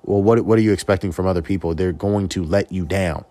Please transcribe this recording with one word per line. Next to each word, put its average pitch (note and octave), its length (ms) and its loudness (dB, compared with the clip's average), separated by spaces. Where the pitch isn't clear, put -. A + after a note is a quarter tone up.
Well, G2 160 0
what, A2+ 220 4
what A2+ 140 4
are A2+ 40 4
you G#2+ 100 4
expecting F#2 400 0
from F#2 140 -2
other F2+ 160 0
people? E2+ 320 -2
They're F2+ 180 0
going G2 380 -2
to F2+ 140 -4
let G2+ 280 -2
you F2+ 140 -4
down. F2+ 440 -2